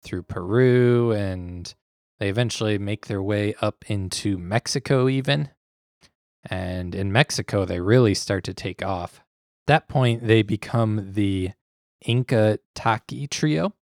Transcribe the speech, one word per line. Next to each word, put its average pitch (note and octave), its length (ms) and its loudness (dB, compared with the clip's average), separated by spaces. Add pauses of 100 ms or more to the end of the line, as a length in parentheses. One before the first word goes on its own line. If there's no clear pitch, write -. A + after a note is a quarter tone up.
through F2+ 200 -8
Peru, A#2+ 880 4
and F#2 640 -6 (440)
they G2+ 100 -2
eventually G#2+ 500 0
make G2+ 280 -6
their G2+ 160 -4
way G#2 380 0
up - 280 -4
into G2 500 -4
Mexico B2 720 0
even. C#3 420 -2 (1000)
And F2+ 440 -6
in G2 160 -4
Mexico, G#2 540 0
they F2+ 160 -4
really G#2+ 340 6
start G2 300 -4
to F#2 100 -8
take - 300 -8
off. F#2 360 -6 (440)
At - 40 -4
that D3+ 200 2
point, A#2 380 2
they A2 160 6
become G#2+ 720 -2
the G2 380 0 (520)
Inca A2+ 540 2 (160)
Taki A#2 540 -4
Trio D#3+ 440 -2 (100)